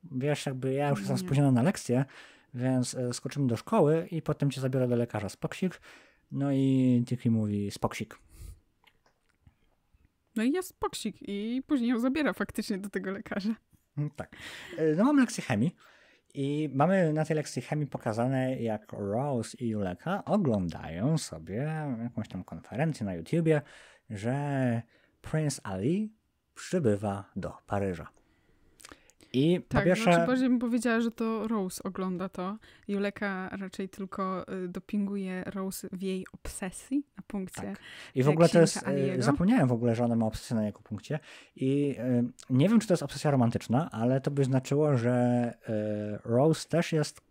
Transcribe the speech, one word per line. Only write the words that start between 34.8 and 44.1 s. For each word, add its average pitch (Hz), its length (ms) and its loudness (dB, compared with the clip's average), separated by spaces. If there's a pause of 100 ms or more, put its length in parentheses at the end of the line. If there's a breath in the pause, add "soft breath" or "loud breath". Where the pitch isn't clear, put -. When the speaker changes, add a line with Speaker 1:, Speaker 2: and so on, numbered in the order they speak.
Speaker 2:
Rose 190 460 -8
w 185 100 -10
jej 185 300 -4
obsesji - 720 -6 (120)
na - 100 -18
punkcie, 196 360 -8
Speaker 1:
Tak. 202 160 -8 (360 loud breath)
I 131 80 2
w 135 60 6
Speaker 2:
e, - 20 6
Speaker 1:
ogóle 165 180 6
to 170 120 6
jest, 160 120 6
Speaker 2:
księcia - 180 -6
Speaker 1:
e, - 40 2
Speaker 2:
Aliego. 131 280 0
Speaker 1:
zapomniałem 196 460 4
w 123 40 4
ogóle, 117 220 2
że 120 100 0
ona 117 120 2
ma 113 100 2
obsesję 113 300 -4
na 110 100 0
jego 101 140 -6
punkcie. 123 380 -8 (380 loud breath)
I, 139 420 0
e, 120 240 2 (280)
nie 131 180 6
wiem, 226 120 6
czy - 80 -6
to 190 40 6
jest 165 100 2
obsesja 143 280 -2
romantyczna, 123 600 2
ale 123 300 2